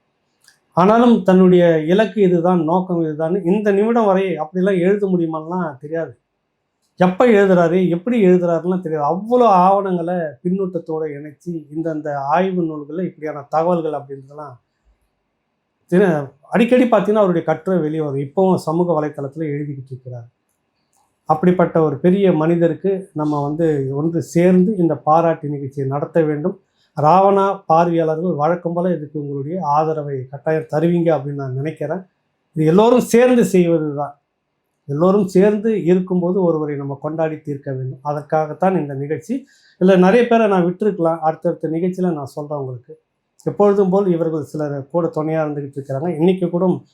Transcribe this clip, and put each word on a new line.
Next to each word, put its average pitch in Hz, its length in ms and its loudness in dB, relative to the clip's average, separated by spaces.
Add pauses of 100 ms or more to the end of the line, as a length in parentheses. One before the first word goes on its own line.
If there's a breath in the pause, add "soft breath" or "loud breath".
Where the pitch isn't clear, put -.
(720 soft breath)
ஆனாலும் 214 520 4
தன்னுடைய 180 560 6
இலக்கு 190 420 0
இதுதான், 175 420 2
நோக்கம் 175 380 -2
இதுதான். 160 420 -4
இந்த 208 280 0
நிமிடம் 220 340 0
வரை 190 340 0
அப்படிலாம் 185 400 -2
எழுத 202 280 0
முடியுமான்லாம் 165 680 -4
தெரியாது. 151 400 -8 (800)
எப்ப 185 320 2
எழுதுறாரு, 185 640 4
எப்படி 208 360 0
எழுதுறாருலாம் 180 560 2
தெரியாது. 156 340 -2
அவ்வளோ 233 280 0
ஆவணங்களை 185 720 2
பின்னூட்டத்தோட 170 880 -6
இணைச்சு 151 600 -12 (100)
இந்தந்த 156 380 -6
ஆய்வு 170 500 0
நூல்கள்ல 156 400 -8
இப்படியான 147 460 -10
தகவல்கள் 160 420 -2
அப்படின்றதெல்லாம் 139 640 -14 (1300)
தின-, 175 400 0 (140)
அடிக்கடி 240 420 2
பார்த்தீங்கன்னா 208 300 2
அவருடைய 185 300 2
கட்டுரை 160 360 -2
வெளியே 156 220 -4
வரும். 139 180 -4
இப்பவும் 185 360 0
சமூக 160 460 -2
வலைத்தளத்துல 147 380 -8
எழுதிக்கிட்டு 147 460 -8
இருக்கிறார். 123 420 -16 (1000)
அப்படிப்பட்ட 170 560 0
ஒரு 147 160 0
பெரிய 185 340 2
மனிதருக்கு 170 840 0
நம்ம 151 300 -2
வந்து 151 480 -2
ஒன்று 156 300 -4
சேர்ந்து 180 540 2
இந்த 165 200 0
பாராட்டு 160 540 0
நிகழ்ச்சியை 139 400 -6
நடத்த 156 320 -2
வேண்டும். 151 380 -2 (420)
ராவணா 190 640 4
பார்வையாளர்கள் 165 680 0
வழக்கம் 170 400 -2
போல 180 220 -2
இதுக்கு 151 240 -10
உங்களுடைய 143 420 -8
ஆதரவை 147 680 -2
கட்டாயம் 156 420 -4
தருவீங்க 165 360 0
அப்படின்னு 143 260 0
நான் 135 220 -8
நினைக்கிறேன். 156 460 -6 (520)
இது 156 120 0
எல்லோரும் 214 340 6
சேர்ந்து 233 460 4
செய்வது 165 500 2
தான். 143 240 -8 (680)
எல்லோரும் 185 420 2
சேர்ந்து 208 560 2
இருக்கும்போது 185 600 0
ஒருவரை 151 320 0
நம்ம 139 260 -8
கொண்டாடி 156 380 -4
தீர்க்க 143 340 -10
வேண்டும். 131 280 -8
அதற்காகத்தான் 151 760 -2
இந்த 143 160 -4
நிகழ்ச்சி. 147 520 -8 (340 soft breath)
இதுல 185 180 6
நிறைய 196 300 4
பேரை 226 200 2
நான் 185 180 2
விட்டிருக்கலாம். 180 540 -2
அடுத்தடுத்த 160 500 -4
நிகழ்ச்சியில 180 440 -2
நான் 147 120 -8
சொல்றேன் 147 340 -10
உங்களுக்கு. 127 400 -14 (440)
எப்பொழுதும் 202 460 2
போல் 190 220 0
இவர்கள் 160 320 -2
சிலர் 143 460 -8
கூட 170 260 -2
துணையா 160 300 -2
இருந்துகிட்டு 143 300 -10
இருக்கிறாங்க. 135 320 -8
இன்னைக்கு 175 420 0
கூட 175 320 -2 (120)